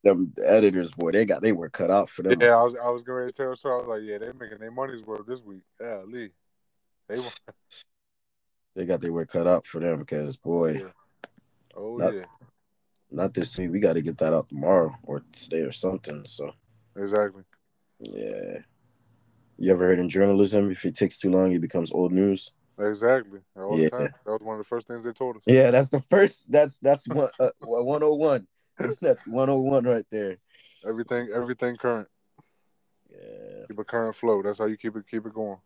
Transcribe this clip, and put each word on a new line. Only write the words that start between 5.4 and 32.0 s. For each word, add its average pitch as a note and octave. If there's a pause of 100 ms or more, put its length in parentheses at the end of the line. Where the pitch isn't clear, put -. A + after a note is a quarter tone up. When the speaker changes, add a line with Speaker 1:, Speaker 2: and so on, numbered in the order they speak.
Speaker 2:
week." G2 (180)
Yeah, A2
Lee. A2+ (760)
They G#2
wa- - (1200)
Speaker 1:
They F#2
got F2
their E2+
work E2+
cut E2+
out F2
for E2
them, D#2+
'cause, D2
boy, E2
Speaker 2:
Yeah. F#2+ (840)
Oh, A2
Speaker 1:
not, G#2+
Speaker 2:
yeah. F#2 (880)
Speaker 1:
not F2+
this E2+
week. F2+
We G2
gotta E2
get D2+
that D#2+
out D#2
tomorrow D#2+ (140)
or C#2
today -
or C2
something, D#2
so. C#2+ (460)
Speaker 2:
Exactly. G2+ (560)
Speaker 1:
Yeah. G1+ (1000)
You F#2+
ever F2+
heard F#2
in F2
journalism, G2+
if F#2
it -
takes -
too G2
long, F#2
it E2+
becomes E2+
old F2+
news? F#2+ (260)
Speaker 2:
Exactly. G#2 (160)
All F#2+
the D#2
Speaker 1:
Yeah. -
Speaker 2:
time. B2+ (160)
That G#2
was A2
one A2
of G#2+
the G#2
first A#2+
things A#2
they A#2+
told B2
us. -
Speaker 1:
Yeah, B2+
that's C3
the C3+
first, G3+
that's, D3
that's C#3
one, C3+ (100)
uh, G#2
Speaker 2:
<laughs> -
Speaker 1:
one B2
oh D3+
one. C#3+ (280)
<laughs> -
That's -
one C3
oh C3+
one C3
right A#2+
there. G2+ (460)
Speaker 2:
Everything, A2+
everything B2
current. A#2 (1040)